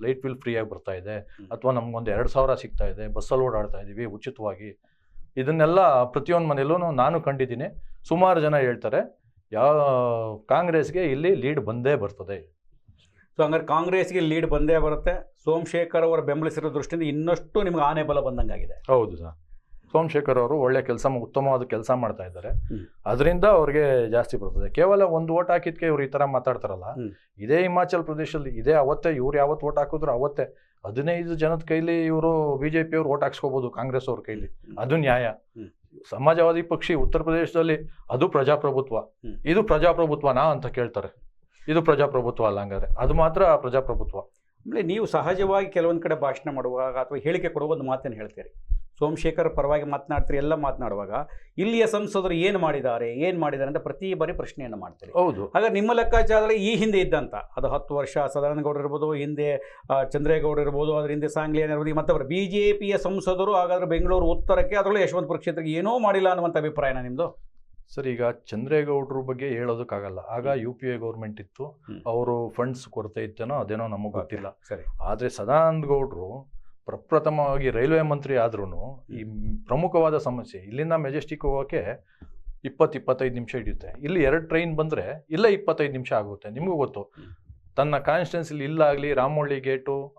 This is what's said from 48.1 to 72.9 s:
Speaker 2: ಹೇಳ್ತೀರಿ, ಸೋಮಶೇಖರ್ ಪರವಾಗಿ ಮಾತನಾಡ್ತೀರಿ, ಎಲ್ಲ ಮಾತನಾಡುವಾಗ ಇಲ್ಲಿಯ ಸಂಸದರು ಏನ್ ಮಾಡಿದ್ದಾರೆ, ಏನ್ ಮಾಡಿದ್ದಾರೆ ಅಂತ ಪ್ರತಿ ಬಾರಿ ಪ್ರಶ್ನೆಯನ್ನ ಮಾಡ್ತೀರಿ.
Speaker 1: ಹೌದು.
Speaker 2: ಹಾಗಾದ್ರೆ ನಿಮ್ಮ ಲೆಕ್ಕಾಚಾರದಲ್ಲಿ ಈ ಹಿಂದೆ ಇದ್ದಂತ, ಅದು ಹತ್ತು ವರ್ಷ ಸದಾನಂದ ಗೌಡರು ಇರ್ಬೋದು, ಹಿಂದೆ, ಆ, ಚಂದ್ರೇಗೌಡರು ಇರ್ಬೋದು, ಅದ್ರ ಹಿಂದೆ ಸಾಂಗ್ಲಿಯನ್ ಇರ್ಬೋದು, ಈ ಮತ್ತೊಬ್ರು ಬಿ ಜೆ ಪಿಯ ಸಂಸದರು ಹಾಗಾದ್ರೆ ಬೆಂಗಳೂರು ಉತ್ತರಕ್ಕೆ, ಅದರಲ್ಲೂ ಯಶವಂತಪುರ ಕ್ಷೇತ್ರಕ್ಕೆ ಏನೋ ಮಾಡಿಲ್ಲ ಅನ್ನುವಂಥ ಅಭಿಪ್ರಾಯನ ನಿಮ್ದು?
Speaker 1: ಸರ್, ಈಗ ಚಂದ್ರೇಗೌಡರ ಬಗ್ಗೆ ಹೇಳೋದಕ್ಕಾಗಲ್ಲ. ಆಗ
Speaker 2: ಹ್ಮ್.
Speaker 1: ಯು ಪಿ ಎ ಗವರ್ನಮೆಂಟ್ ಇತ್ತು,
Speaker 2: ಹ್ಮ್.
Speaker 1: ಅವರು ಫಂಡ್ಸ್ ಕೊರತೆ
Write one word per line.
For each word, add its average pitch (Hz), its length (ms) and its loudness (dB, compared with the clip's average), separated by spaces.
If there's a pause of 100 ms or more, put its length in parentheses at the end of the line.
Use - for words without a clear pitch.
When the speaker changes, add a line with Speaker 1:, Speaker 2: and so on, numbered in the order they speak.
Speaker 2:
ಹೇಳ್ತೀರಿ, 107 400 -14 (440)
ಸೋಮಶೇಖರ್ 160 580 0
ಪರವಾಗಿ 147 280 0
ಮಾತನಾಡ್ತೀರಿ, 143 520 0
ಎಲ್ಲ 147 180 0
ಮಾತನಾಡುವಾಗ 120 560 -4 (480)
ಇಲ್ಲಿಯ 220 280 2
ಸಂಸದರು 202 460 -2
ಏನ್ 180 260 2
ಮಾಡಿದ್ದಾರೆ, 131 560 -2
ಏನ್ 170 260 -2
ಮಾಡಿದ್ದಾರೆ 139 280 -2
ಅಂತ 151 100 -4
ಪ್ರತಿ 185 360 -6
ಬಾರಿ 156 180 -2
ಪ್ರಶ್ನೆಯನ್ನ 123 420 -10
ಮಾಡ್ತೀರಿ. 90 380 -16
Speaker 1:
ಹೌದು. 151 320 2
Speaker 2:
ಹಾಗಾದ್ರೆ 196 300 2
ನಿಮ್ಮ 208 180 2
ಲೆಕ್ಕಾಚಾರದಲ್ಲಿ 220 600 4
ಈ 214 220 0
ಹಿಂದೆ 202 240 2
ಇದ್ದಂತ, 139 340 0
ಅದು 127 340 -4
ಹತ್ತು 139 260 -4
ವರ್ಷ 143 240 -2 (140)
ಸದಾನಂದ 147 280 -2
ಗೌಡರು 147 200 -2
ಇರ್ಬೋದು, 143 320 -2
ಹಿಂದೆ, 147 640 -4 (120)
ಆ, 135 120 2
ಚಂದ್ರೇಗೌಡರು 151 600 2
ಇರ್ಬೋದು, 147 340 0
ಅದ್ರ 151 140 -2
ಹಿಂದೆ 147 180 -2
ಸಾಂಗ್ಲಿಯನ್ 156 420 0
ಇರ್ಬೋದು, 151 200 -2
ಈ - 20 -2
ಮತ್ತೊಬ್ರು 180 320 0
ಬಿ 180 220 -2
ಜೆ 208 260 2
ಪಿಯ 202 260 0
ಸಂಸದರು 185 560 0
ಹಾಗಾದ್ರೆ 180 320 2
ಬೆಂಗಳೂರು 170 400 4
ಉತ್ತರಕ್ಕೆ, 180 500 4
ಅದರಲ್ಲೂ 196 240 2
ಯಶವಂತಪುರ 165 360 0
ಕ್ಷೇತ್ರಕ್ಕೆ 160 360 -4
ಏನೋ 202 260 0
ಮಾಡಿಲ್ಲ 196 300 4
ಅನ್ನುವಂಥ 175 280 0
ಅಭಿಪ್ರಾಯನ 147 420 -2
ನಿಮ್ದು? 127 440 -6 (520)
Speaker 1:
ಸರ್, 131 140 -4
ಈಗ 120 140 -2 (240)
ಚಂದ್ರೇಗೌಡರ 135 800 -2
ಬಗ್ಗೆ 131 220 -6
ಹೇಳೋದಕ್ಕಾಗಲ್ಲ. 117 720 -4
ಆಗ 117 300 -6
Speaker 2:
ಹ್ಮ್. 139 120 0
Speaker 1:
ಯು 117 120 -6
ಪಿ 127 140 -10
ಎ 123 100 -4
ಗವರ್ನಮೆಂಟ್ 110 440 -8
ಇತ್ತು, 117 240 -14
Speaker 2:
ಹ್ಮ್. 127 420 -16
Speaker 1:
ಅವರು 117 420 -2
ಫಂಡ್ಸ್ 127 400 -6
ಕೊರತೆ 110 360 -8